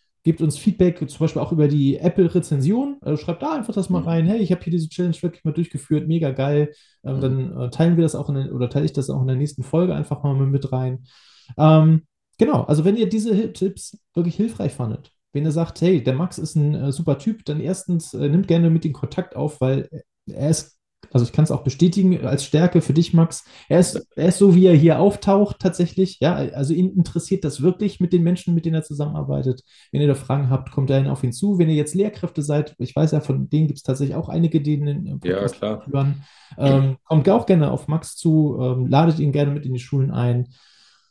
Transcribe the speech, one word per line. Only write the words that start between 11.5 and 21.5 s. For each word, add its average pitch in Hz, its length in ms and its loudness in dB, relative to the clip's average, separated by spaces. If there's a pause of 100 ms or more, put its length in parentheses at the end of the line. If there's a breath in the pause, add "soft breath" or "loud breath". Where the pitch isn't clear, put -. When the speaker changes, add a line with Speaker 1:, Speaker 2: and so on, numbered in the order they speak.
Speaker 1:
Ähm, 156 460 6 (340)
genau, 233 240 2
also 151 240 0
wenn 202 100 2
ihr 226 140 0
diese 220 260 -2
Hi-, 220 180 -2
Tipps - 440 -6 (160)
wirklich 170 220 -2
hilfreich 220 360 -4
fandet, - 400 -8 (220)
wenn 143 120 -2
ihr 156 60 0
sagt, 165 300 -4
„Hey, 165 220 2
der 131 100 0
Max 165 240 -4
ist 156 180 -6
ein, 147 200 2
äh, 139 160 -2
super 143 260 -2
Typ“, 220 260 -6
dann 147 160 -6
erstens, 180 540 -4
äh, 143 160 -2
nimmt 180 180 2
gerne 170 220 4
mit 160 160 2
ihm 151 80 -4
Kontakt - 420 -8
auf, 147 260 -6
weil 131 280 -2 (380)
er - 240 -4
ist, - 260 -4 (340)
also 120 140 2
ich - 80 -6
kann's 160 180 2